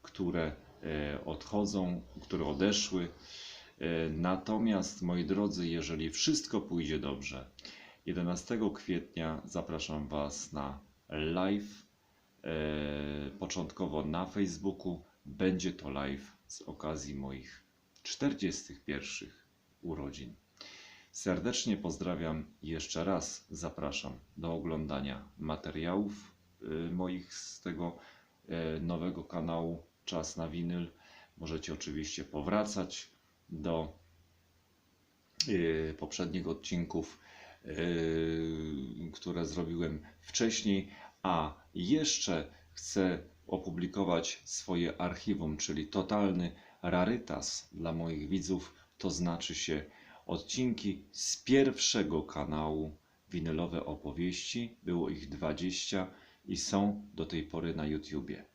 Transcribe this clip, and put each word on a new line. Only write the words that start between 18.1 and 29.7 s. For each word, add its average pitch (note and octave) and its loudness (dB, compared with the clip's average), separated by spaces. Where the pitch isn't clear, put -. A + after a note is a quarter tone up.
pierwszych - -6
urodzin. C#2 -6
Serdecznie G2 2
pozdrawiam E2 0
i D#2 -8
jeszcze D#2+ -2
raz F#2 0
zapraszam D2 -4
do E2 -2
oglądania D2 -2
materiałów, D#2+ -2
y, D#2+ -2
moich F2+ -2
z - -12
tego, E2+ -4
e, D#2+ 0
nowego E2+ 0
kanału E2 -2